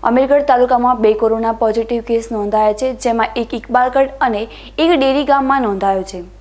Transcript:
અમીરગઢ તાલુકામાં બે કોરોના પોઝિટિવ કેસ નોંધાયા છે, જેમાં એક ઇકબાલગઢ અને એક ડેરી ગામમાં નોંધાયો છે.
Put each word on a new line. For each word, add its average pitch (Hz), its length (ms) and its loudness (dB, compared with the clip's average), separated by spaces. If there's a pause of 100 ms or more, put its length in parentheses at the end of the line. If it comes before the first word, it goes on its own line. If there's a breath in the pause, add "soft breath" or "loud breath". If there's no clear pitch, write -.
અમીરગઢ 269 440 2
તાલુકામાં 247 560 2
બે 214 120 6
કોરોના 226 400 0
પોઝિટિવ 226 520 -2
કેસ 226 240 -2
નોંધાયા 214 500 0
છે, 262 140 -2
જેમાં 233 480 -2
એક 233 160 -8
ઇકબાલગઢ 254 640 0
અને 226 200 0 (360 loud breath)
એક 330 180 4
ડેરી 269 300 2
ગામમાં 269 360 2
નોંધાયો 196 460 -2
છે. 180 160 -12 (180)